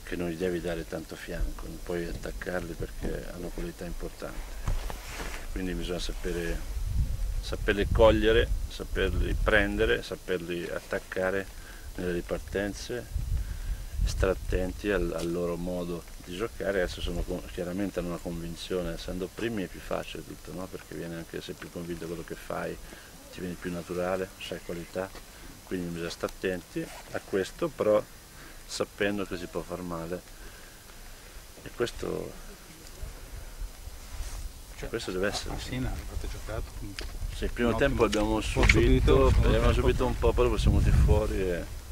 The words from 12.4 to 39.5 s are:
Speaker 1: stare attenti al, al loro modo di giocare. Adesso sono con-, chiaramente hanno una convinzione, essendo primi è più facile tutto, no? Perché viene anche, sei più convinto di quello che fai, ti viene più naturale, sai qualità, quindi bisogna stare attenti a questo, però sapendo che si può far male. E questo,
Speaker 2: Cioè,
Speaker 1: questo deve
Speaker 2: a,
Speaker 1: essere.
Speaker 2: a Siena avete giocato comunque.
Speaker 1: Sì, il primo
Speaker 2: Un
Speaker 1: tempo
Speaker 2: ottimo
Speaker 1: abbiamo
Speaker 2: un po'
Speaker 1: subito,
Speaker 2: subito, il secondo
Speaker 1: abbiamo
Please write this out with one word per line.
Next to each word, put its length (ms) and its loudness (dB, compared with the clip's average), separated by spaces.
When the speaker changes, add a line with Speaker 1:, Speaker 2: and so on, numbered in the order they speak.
Speaker 1:
stare 260 2
attenti 580 0
al, 240 2
al 160 -2
loro 260 -2
modo 460 -4
di 120 -10
giocare. 460 0
Adesso 200 -2
sono 200 -2
con-, 200 -2
chiaramente 460 -2
hanno 100 -2
una 80 -2
convinzione, 800 -4
essendo 380 -4
primi 320 -2
è 20 -4
più 140 -10
facile 460 -6
tutto, 280 -12
no? 120 -6
Perché 280 -12
viene 220 -6
anche, 260 -8
sei 120 -8
più 160 -12
convinto 340 -6
di 60 -8
quello 160 -6
che 80 -8
fai, 400 -4
ti 80 -12
viene 200 -6
più 100 -4
naturale, 600 -2
sai 240 -6
qualità, 440 -6
quindi 260 -4
bisogna 200 -4
stare 240 -4
attenti 520 -4
a 120 -4
questo, 460 -2
però 340 4
sapendo 600 -2
che 100 -6
si 100 -6
può 140 -4
far 220 -6
male. 400 -4
E 140 -12
questo, 560 -2
Speaker 2:
Cioè, 100 -6
Speaker 1:
questo 240 -4
deve 140 2
Speaker 2:
a, 40 4
Speaker 1:
essere. 240 -4
Speaker 2:
a 40 -4
Siena 340 -2
avete 360 -4
giocato 340 -4
comunque. 280 -8
Speaker 1:
Sì, 80 -4
il 60 0
primo 200 4
Speaker 2:
Un 80 4
Speaker 1:
tempo 260 6
Speaker 2:
ottimo 180 4
Speaker 1:
abbiamo 140 4
Speaker 2:
un 40 2
po' 60 -2
Speaker 1:
subito, 40 8
Speaker 2:
subito, 540 8
il 80 8
secondo 140 8
Speaker 1:
abbiamo 180 6